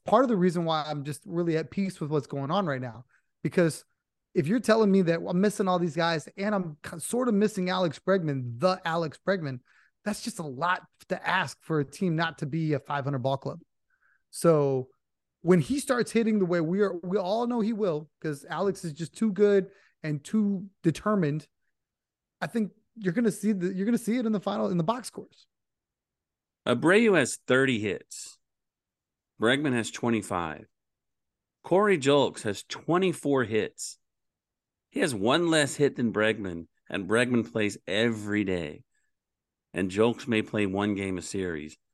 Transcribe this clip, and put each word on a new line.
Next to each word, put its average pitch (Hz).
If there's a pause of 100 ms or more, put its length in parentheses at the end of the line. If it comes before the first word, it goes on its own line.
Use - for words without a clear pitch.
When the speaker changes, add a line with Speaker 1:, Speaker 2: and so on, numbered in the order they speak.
Speaker 1:
part 220
of 247
the 220
reason 175
why 156
I'm 147
just 147
really 170
at 156
peace 190
with 147
what's 151
going 139
on 196
right 131
now. 123 (380)
Because 160 (500)
if 147
you're 220
telling 214
me 190
that 165
I'm 180
missing 202
all 180
these 165
guys 165 (100)
and 208
I'm 170
k-, -
sort 247
of 214
missing 190
Alex 185
Bregman, 139
the 185
Alex 165
Bregman, 151 (440)
that's 208
just -
a 165
lot 156 (260)
to 170
ask 175
for 156
a 143
team 160
not 165
to 156
be 156
a 135
five 143
hundred 139
ball 135
club. 160 (680)
So 143 (540)
when 180
he 269
starts 240
hitting 220
the 185
way 175
we 175
are, 196
we 185
all 214
know 240
he 214
will, 170 (120)
'cause 151
Alex 180
is 160
just 160
too 220
good 202 (320)
and 151
too 202 (160)
determined. 160 (960)
I 190
think 214 (240)
you're 190
gonna 226
see 214
the, 185
you're 190
gonna 233
see 226
it 226
in 220
the 202
final, 208
in 180
the 170
box 226
scores. - (1200)
Speaker 2:
Abreu 185
has 123
thirty 131
hits. - (1000)
Bregman 135
has 113
twenty-five. 98 (1000)
Corey 196
Julks 135
has 101
twenty-four 156
hits. - (920)
He 277
has 143
one 135
less 151
hit 139
than 117
Bregman, 101 (220)
and 92
Bregman 117
plays 104
every 104
day. 87 (920)
And 95
Julks 110
may 107
play 107
one 101
game 95
a 85
series. 82 (160)